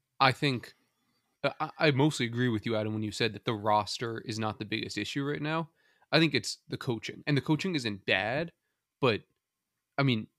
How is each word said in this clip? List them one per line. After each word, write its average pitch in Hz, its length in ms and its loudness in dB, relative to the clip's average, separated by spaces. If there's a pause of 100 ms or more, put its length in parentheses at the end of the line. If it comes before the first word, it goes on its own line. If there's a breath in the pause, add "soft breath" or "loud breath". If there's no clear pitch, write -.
(200)
I 135 120 6
think, 127 420 -4 (720)
uh, 139 160 2
I, 151 180 -4
I 160 140 4
mostly 139 340 2
agree 120 220 0
with 110 180 0
you, 113 120 0
Adam, 107 160 -2
when 107 100 -2
you 104 80 -4
said 113 220 -2
that - 100 -14
the 120 100 -2
roster 107 640 0
is 110 200 -6
not 107 200 -2
the 107 60 -6
biggest 107 320 -4
issue 139 280 -4
right 147 160 -4
now. 156 280 -4 (420)
I 143 80 4
think 156 140 4
it's - 260 -2 (100)
the 131 80 -6
coaching. - 500 -6
And 147 80 2
the 131 60 4
coaching 160 340 0
isn't 113 300 -4
bad, 120 460 0 (500)
but, 110 220 2 (760)
I 139 60 2
mean, 120 240 2 (120)